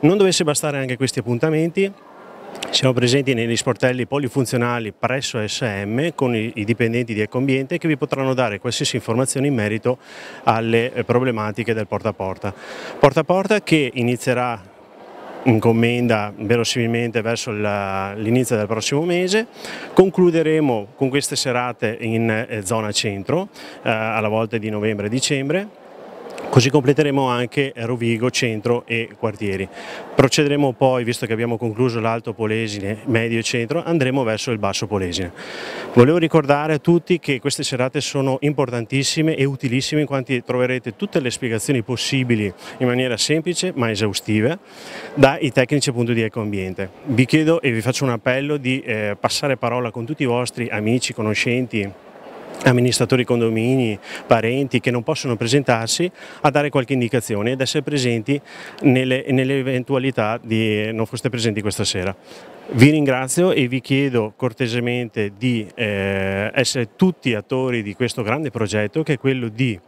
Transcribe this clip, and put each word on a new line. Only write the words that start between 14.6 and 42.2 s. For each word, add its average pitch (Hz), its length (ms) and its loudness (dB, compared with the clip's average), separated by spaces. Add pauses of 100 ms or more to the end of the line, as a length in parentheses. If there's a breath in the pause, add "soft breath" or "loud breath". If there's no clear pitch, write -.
in 113 140 6
commenda 117 760 2
verosimilmente 117 840 0
verso 113 320 -4
la, 101 640 -2
l'inizio 117 420 0
del 104 100 0
prossimo 113 360 -2
mese. 180 440 0 (460 loud breath)
Concluderemo 156 1040 4
con 135 120 2
queste 135 280 -2
serate 123 640 -2
in, 113 280 2
eh, 110 360 -2
zona 107 260 -2
centro, 113 600 -2 (340 loud breath)
eh, - 40 0
alla 110 380 0
volta 110 320 0
di 107 120 -4
novembre 104 360 -2
e - 20 -2
dicembre. 139 600 -2 (840)
Così 120 200 4
completeremo 139 560 4
anche 123 480 -2
Rovigo, 117 560 -2
centro 120 560 -2
e 117 220 -4 (100)
quartieri. 101 500 -4 (460 loud breath)
Procederemo 143 580 4
poi, 127 300 2
visto 117 240 -2
che 107 60 -2
abbiamo 117 240 -2
concluso 117 420 -2
l'Alto 113 360 -4
Polesine, 107 720 -4
medio 117 320 0
e 113 40 -2
centro, 120 400 -2
andremo 139 400 2
verso 110 300 -2
il 110 60 -2
Basso 101 280 -2
Polesine. 92 460 -4 (600 loud breath)
Volevo 135 240 8
ricordare 151 560 4
a 147 40 0
tutti 170 400 2
che 135 220 -2
queste 147 220 -4
serate 131 380 -2
sono 135 400 0
importantissime 139 920 0
e 135 100 2
utilissime, 139 580 0
in 139 40 0
quanto 135 360 -2
troverete 123 520 -2
tutte 196 260 -2
le 123 100 -2
spiegazioni 113 520 0
possibili 120 680 0 (260 loud breath)